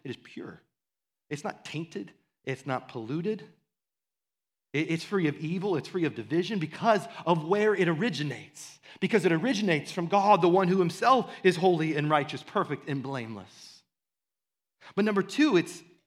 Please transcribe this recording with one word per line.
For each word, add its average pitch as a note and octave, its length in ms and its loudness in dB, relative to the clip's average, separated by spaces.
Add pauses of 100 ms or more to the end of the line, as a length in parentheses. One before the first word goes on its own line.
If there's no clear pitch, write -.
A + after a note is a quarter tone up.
it C#3 60 -12
is A#2 140 -10
pure. - 380 -16 (680)
It's D3 140 -8
not - 200 -10
tainted. E3 480 -10 (320)
It's C3 220 -8
not B2+ 220 -4
polluted. D#3 560 -6 (1300)
It, D#3 160 -2
it's E3 140 -2
free F#3+ 240 -2
of C#3+ 100 -2
evil. F3 380 -4
It's - 140 -6
free F3+ 160 -2
of C3 100 -2
division E3 420 -2
because F#3+ 440 0 (260)
of E3 180 2
where G#3 300 2
it F3+ 120 2
originates. D3+ 920 -4 (200)
Because F#3+ 260 2
it F3+ 60 4
originates F3+ 600 0
from E3+ 160 -4
God, G3 340 6
the F3 80 6
one F3+ 200 4
who F#3+ 100 4
himself A3+ 500 2 (140)
is F3+ 140 4
holy D#3+ 380 2
and D3+ 140 0
righteous, C#3+ 320 0
perfect D3+ 480 -4
and C#3 140 -4
blameless. A2+ 800 -12 (1120)
But G3+ 100 2
number G#3 160 0
two, B3+ 360 4
it's, - 260 -2 (240)